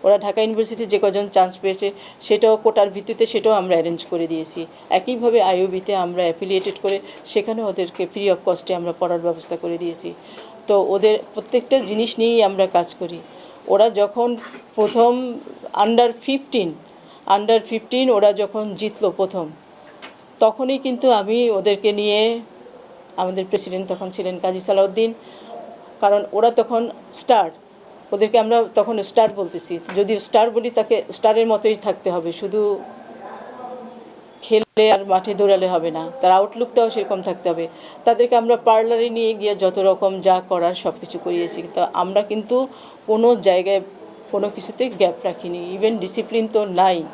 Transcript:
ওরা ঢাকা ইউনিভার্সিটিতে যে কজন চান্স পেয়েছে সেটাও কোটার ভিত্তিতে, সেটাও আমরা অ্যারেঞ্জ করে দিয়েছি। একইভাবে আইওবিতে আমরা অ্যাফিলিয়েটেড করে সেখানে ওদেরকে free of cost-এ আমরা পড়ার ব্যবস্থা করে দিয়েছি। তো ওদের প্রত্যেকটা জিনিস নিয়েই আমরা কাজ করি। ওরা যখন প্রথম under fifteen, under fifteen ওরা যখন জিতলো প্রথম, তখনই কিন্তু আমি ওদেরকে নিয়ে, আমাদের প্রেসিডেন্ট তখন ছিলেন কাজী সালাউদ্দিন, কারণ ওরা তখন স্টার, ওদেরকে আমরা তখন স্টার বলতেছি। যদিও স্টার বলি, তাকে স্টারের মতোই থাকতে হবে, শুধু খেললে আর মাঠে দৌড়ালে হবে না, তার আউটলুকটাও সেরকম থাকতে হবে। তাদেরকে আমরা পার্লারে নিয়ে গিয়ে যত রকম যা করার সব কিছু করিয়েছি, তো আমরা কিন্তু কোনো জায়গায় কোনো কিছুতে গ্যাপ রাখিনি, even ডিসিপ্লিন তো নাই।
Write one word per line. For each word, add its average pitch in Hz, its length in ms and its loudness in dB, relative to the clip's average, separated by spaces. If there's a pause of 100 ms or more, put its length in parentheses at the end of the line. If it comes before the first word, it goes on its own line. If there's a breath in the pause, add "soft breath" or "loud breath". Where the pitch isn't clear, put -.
ওরা 202 160 4
ঢাকা 202 220 -2
ইউনিভার্সিটিতে 220 460 -2
যে 202 160 0
কজন 202 260 0
চান্স 185 300 2
পেয়েছে 196 340 -4 (280 loud breath)
সেটাও 214 360 4
কোটার 214 340 2
ভিত্তিতে, 202 360 -2
সেটাও 220 260 0
আমরা 185 200 2
অ্যারেঞ্জ 170 340 0
করে 165 200 -4
দিয়েছি। 160 400 -8 (240 loud breath)
একইভাবে 226 520 2
আইওবিতে 190 540 0
আমরা 175 260 -2
অ্যাফিলিয়েটেড 190 600 -2
করে 196 180 0 (240 loud breath)
সেখানে 220 400 -4
ওদেরকে 185 500 -6
free 202 140 -2
of 180 80 4 (100)
cost-এ 180 280 -2
আমরা 170 240 -6
পড়ার 175 220 -2
ব্যবস্থা 165 360 -6
করে 170 220 -6
দিয়েছি। 170 360 -10 (520 loud breath)
তো 202 220 4
ওদের 208 300 2 (160)
প্রত্যেকটা 247 440 0
জিনিস 220 400 -2
নিয়েই 233 240 4
আমরা 196 240 2
কাজ 175 320 -2
করি। 170 220 -8 (480 loud breath)
ওরা 202 220 6
যখন 240 460 0 (380)
প্রথম 240 640 2 (460)
under 233 280 4 (140)
fifteen, 269 440 -2 (560 loud breath)
under 214 340 4 (120)
fifteen 247 400 0
ওরা 208 200 6
যখন 208 420 -4
জিতলো 208 360 -2
প্রথম, 185 380 -4 (880)
তখনই 254 400 2
কিন্তু 262 320 0
আমি 226 400 2
ওদেরকে 202 420 2
নিয়ে, 208 480 0 (760)
আমাদের 185 280 -4
প্রেসিডেন্ট 190 440 -6
তখন 185 220 -8
ছিলেন 185 280 -6
কাজী 185 220 -2
সালাউদ্দিন, 196 540 0 (840 loud breath)
কারণ 202 320 2
ওরা 220 180 4
তখন 226 400 0 (220)
স্টার, 202 380 2 (640)
ওদেরকে 214 260 2
আমরা 226 260 2 (100)
তখন 214 280 0
স্টার 220 340 2
বলতেছি। 175 420 -8 (180)
যদিও 202 240 0
স্টার 226 300 2
বলি, 233 200 -2
তাকে 220 320 0 (100)
স্টারের 220 340 2
মতোই 214 280 2
থাকতে 190 360 -4
হবে, 170 220 -4
শুধু 202 460 -2 (1600)
খেললে 214 500 4
আর 196 120 2
মাঠে 190 300 0
দৌড়ালে 190 340 4
হবে 170 220 0
না, 160 200 -8 (100)
তার 185 120 6
আউটলুকটাও 226 580 2
সেরকম 202 320 -4
থাকতে 180 280 -4
হবে। 165 180 -4 (360 loud breath)
তাদেরকে 240 320 4
আমরা 233 200 4
পার্লারে 226 540 2
নিয়ে 226 240 -2
গিয়ে 208 200 -2
যত 185 240 0
রকম 190 420 2
যা 185 280 4
করার 175 260 0
সব 180 260 -4
কিছু 175 180 -12
করিয়েছি, 170 440 -4 (120)
তো 180 180 0
আমরা 190 300 0
কিন্তু 214 460 -2 (380 loud breath)
কোনো 226 300 4
জায়গায় 190 440 2 (500)
কোনো 202 240 -2
কিছুতে 254 340 -6
গ্যাপ 180 260 2 (100)
রাখিনি, 175 540 -8
even 220 200 0
ডিসিপ্লিন 220 500 -4
তো 214 160 0
নাই। 185 380 2 (120)